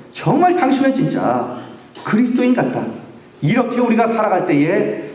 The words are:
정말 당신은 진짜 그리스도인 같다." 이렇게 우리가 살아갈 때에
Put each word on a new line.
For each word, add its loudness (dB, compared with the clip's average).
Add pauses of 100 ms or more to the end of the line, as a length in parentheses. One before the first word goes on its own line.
(140)
정말 2
당신은 2
진짜 -2 (440)
그리스도인 2
같다." -2 (560)
이렇게 0
우리가 2
살아갈 0
때에 0